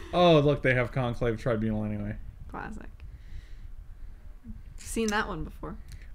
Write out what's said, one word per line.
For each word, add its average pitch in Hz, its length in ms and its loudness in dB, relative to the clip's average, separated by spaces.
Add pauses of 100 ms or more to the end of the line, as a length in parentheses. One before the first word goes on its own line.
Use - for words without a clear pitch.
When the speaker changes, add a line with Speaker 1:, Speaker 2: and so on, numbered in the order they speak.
(140)
Speaker 1:
oh, 175 240 10
look, 143 240 6
they 131 120 6
have 123 160 4
Conclave 120 480 0
Tribunal 110 460 2
anyway. 104 320 -2 (320)
Speaker 2:
Classic. - 400 -8 (1900)
Seen 226 300 -2
that 214 200 0
one 160 160 -4
before. - 320 -10 (380)